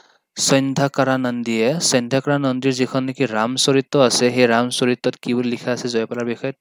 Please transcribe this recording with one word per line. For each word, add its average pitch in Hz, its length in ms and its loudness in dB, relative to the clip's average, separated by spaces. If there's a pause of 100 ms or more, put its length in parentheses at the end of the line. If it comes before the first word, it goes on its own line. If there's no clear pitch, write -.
(360)
সন্ধ্যাকাৰা 135 800 0
নন্দীয়ে। 120 640 0
সন্ধ্যাকাৰা 135 580 0
নন্দীৰ 131 340 0
যিখন 131 320 -2
নেকি 131 220 -2
ৰামচৰিত 127 720 0
আছে, 123 340 4
সেই 123 160 4
ৰামচৰিতত 123 720 0
কি 123 120 -4
বুলি 123 160 -2
লিখা 117 220 -6
আছে 123 160 -6
জয়পালাৰ 117 380 -4
বিষয়ে? 120 360 -6